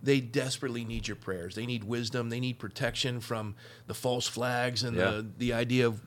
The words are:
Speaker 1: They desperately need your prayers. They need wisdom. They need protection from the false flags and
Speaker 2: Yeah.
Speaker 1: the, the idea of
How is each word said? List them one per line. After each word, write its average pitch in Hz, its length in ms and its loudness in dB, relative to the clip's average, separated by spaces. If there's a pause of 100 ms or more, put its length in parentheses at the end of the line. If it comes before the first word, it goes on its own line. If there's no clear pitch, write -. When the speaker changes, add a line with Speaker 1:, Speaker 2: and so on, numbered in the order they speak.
Speaker 1:
They 139 160 6
desperately 123 640 -2
need 113 240 -4
your 104 80 -4
prayers. 90 400 -6
They 110 100 -2
need 120 200 -2
wisdom. 117 440 -2
They 117 120 -2
need 127 180 -2
protection 120 600 -2
from 107 340 -4 (320)
the 113 60 -6
false 123 340 0
flags 123 560 0
and 120 140 0
Speaker 2:
Yeah. 95 140 6
Speaker 1:
the, 107 140 -2 (120)
the 120 160 2
idea 120 340 4
of 110 200 0